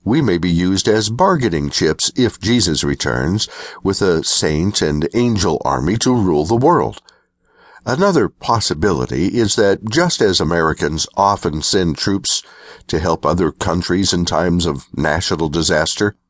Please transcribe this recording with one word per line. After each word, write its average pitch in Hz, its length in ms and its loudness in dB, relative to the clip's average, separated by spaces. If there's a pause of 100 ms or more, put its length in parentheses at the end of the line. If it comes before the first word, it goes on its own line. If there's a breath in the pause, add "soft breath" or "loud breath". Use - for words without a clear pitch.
"We 131 160 2
may 101 160 2
be 85 120 0
used 90 380 2
as 107 220 2
bargaining 117 600 0
chips - 460 -2
if 120 240 0
Jesus 92 420 0
returns, 71 680 -2 (340 loud breath)
with 95 180 0
a 87 220 2
saint 82 580 0
and 76 320 0
angel 104 520 0
army 69 320 0
to 127 180 2
rule 87 300 2
the 98 100 0
world." 123 460 2 (840 soft breath)
Another 139 440 2
possibility 85 1080 0
is 110 180 0
that 101 340 2
just 165 320 0
as 98 180 2
Americans 80 680 0 (120)
often 92 440 0
send 87 360 0
troops - 440 -2 (460 loud breath)
to 82 120 -2
help 82 260 -2
other 82 260 2
countries 90 640 -2
in 90 100 0
times 87 420 0
of 71 300 -6
national 78 540 -2
disaster 80 640 0 (140)